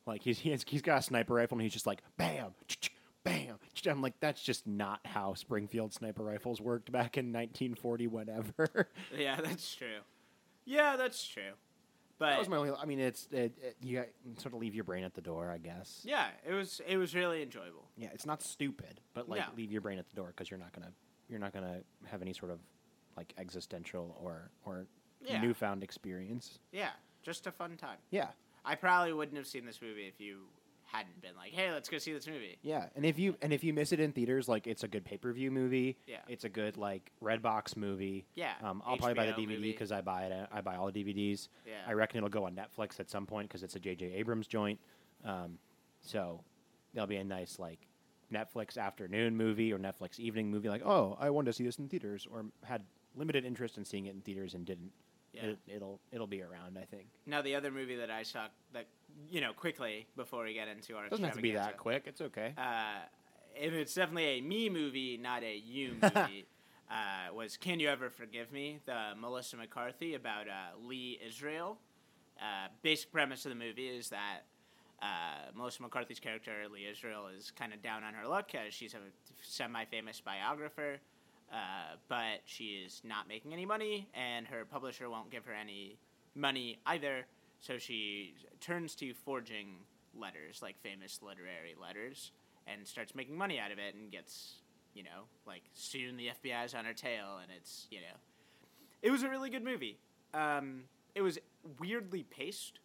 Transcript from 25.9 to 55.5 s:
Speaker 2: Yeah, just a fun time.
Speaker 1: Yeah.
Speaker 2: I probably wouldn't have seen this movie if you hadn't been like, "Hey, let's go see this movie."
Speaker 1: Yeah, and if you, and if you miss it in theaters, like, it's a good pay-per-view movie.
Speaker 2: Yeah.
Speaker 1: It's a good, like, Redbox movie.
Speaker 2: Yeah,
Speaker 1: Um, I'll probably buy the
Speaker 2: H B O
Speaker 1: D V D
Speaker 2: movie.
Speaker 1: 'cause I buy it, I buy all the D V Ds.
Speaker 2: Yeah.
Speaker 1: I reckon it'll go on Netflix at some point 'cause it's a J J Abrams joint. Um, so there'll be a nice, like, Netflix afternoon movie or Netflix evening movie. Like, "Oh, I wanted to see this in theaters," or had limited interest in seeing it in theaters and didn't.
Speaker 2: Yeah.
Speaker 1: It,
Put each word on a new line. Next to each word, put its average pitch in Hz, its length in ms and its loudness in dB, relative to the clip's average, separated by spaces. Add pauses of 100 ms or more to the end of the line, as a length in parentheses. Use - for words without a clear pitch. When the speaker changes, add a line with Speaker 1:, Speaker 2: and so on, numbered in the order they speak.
Speaker 2:
Yeah, 185 200 -2 (300)
just 165 240 -8
a 180 60 -4
fun 170 240 -8
time. 135 220 -10 (120)
Speaker 1:
Yeah. 175 200 2 (340)
Speaker 2:
I 151 120 4
probably 180 360 8
wouldn't 147 240 0
have 139 100 -4
seen 123 200 -6
this 113 160 -10
movie 107 260 -6
if 95 100 -14
you 98 280 -10 (380)
hadn't 92 360 -4
been 90 160 -12
like, 92 160 -12
"Hey, 180 200 2
let's 143 160 -2
go 160 100 0
see 160 140 -2
this 151 160 -4
movie." 120 340 -6
Speaker 1:
Yeah, 143 320 0
and 139 100 4
if 156 140 8
you, 185 240 6
and 151 100 4
if 143 120 4
you 156 100 4
miss 147 180 4
it 165 80 6
in 151 120 6
theaters, 123 360 4
like, 110 200 6
it's 110 160 0
a 107 40 -2
good 101 160 -2
pay-per-view 123 460 0
movie. 131 560 6
Speaker 2:
Yeah. 120 220 -8
Speaker 1:
It's 120 160 -6
a 113 40 -2
good, 107 280 0
like, 101 340 -2 (120)
Redbox 110 540 4
movie. 98 480 0 (120)
Speaker 2:
Yeah, 147 260 0
Speaker 1:
Um, 101 240 0
I'll 127 100 4
probably 123 180 6
buy 110 120 6
the 110 60 4
Speaker 2:
H 95 40 0
B 110 60 2
O 110 40 2
Speaker 1:
D - 0 -
V 104 80 0
D 107 40 0
Speaker 2:
movie. 107 140 2
Speaker 1:
'cause 110 180 -2
I 101 100 2
buy 92 260 0
it, 92 260 -2
I 104 80 0
buy 95 160 -2
all 92 100 2
the 98 60 0
D 101 100 0
V 101 100 0
Ds. 101 360 2 (180)
Speaker 2:
Yeah. 107 200 -8
Speaker 1:
I 117 80 0
reckon 110 240 6
it'll 104 100 4
go 101 180 2
on 90 80 -4
Netflix 104 460 -4
at 92 100 -6
some 98 160 -2
point 104 240 -4
'cause 90 140 -6
it's 92 100 -8
a 95 60 -4
J 92 160 -2
J 90 160 -2
Abrams 110 340 2
joint. 104 340 2 (440)
Um, 90 340 -2 (420)
so 87 440 -2 (480)
there'll 107 160 0
be 101 80 2
a 95 80 0
nice, 92 340 -4
like, 82 280 -8 (460)
Netflix 110 460 -2
afternoon 107 580 4
movie 110 360 6
or 98 80 2
Netflix 95 400 -4
evening 110 320 0
movie. 104 160 2
Like, 104 160 2
"Oh, 127 340 8
I 143 120 4
wanted 143 160 4
to 120 60 6
see 123 120 0
this 120 160 0
in 139 80 -4
theaters," 104 420 -2
or 113 160 -6 (180)
had 117 200 -4 (320)
limited 143 280 4
interest 123 320 -2
in 104 80 -6
seeing 98 220 -2
it 98 80 -6
in 98 80 -8
theaters 95 320 -4
and 87 100 -6
didn't. 90 280 -6 (400)
Speaker 2:
Yeah. 113 160 -6
Speaker 1:
It, 104 180 -2